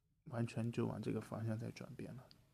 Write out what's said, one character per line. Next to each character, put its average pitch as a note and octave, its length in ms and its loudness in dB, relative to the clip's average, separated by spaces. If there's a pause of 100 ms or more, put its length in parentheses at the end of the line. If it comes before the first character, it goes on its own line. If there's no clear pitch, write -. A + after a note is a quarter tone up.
(240)
完 A#2+ 200 2
全 A#2+ 280 2
就 A#2 140 4
往 G#2+ 140 0
这 A2+ 120 2
个 A2 80 2
方 G#2+ 260 -2
向 A2 100 2
在 A2+ 140 -2
转 - 240 -8
变 - 220 -6
了， C3 100 -14 (280)